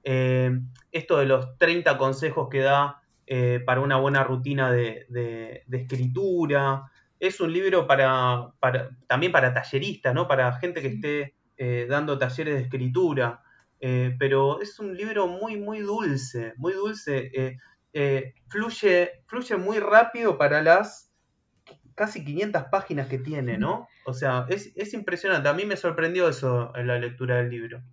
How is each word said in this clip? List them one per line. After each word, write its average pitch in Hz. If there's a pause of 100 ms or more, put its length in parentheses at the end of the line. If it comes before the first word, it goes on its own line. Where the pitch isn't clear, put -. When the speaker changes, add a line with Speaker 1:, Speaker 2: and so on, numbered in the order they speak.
Speaker 1:
eh, 127 (420)
esto 180
de 139
los 131
treinta 165
consejos 135
que 135
da, 139 (260)
eh, 123
para 127
una 139
buena 139
rutina 131
de, 117
de, 117
de 127
escritura. 139 (280)
Es -
un 165
libro 180
para, 131
para, 127 (160)
también 151
para 131
talleristas, 135
¿no? 170
Para 127
gente 170
que 135
Speaker 2:
Sí. 113
Speaker 1:
esté, 147 (220)
eh, 120
dando 143
talleres 135
de 131
escritura. 127 (380)
Eh, 127
pero 139
es 208
un 196
libro 208
muy, 202
muy 208
dulce, 143
muy 160
dulce. 190
Eh, 131 (340)
eh, 139 (140)
fluye, 202 (160)
fluye 233
muy 196
rápido 214
para 151
las 180 (840)
casi 208
quinientas 165
páginas 160
que 131
tiene, 131
¿no? 180 (160)
O 127
sea, 127
es, 202
es 208
impresionante. 175
A 143
mí 185
me 202
sorprendió 165
eso 123
en 123
la 123
lectura 123
del 120
libro. 117 (100)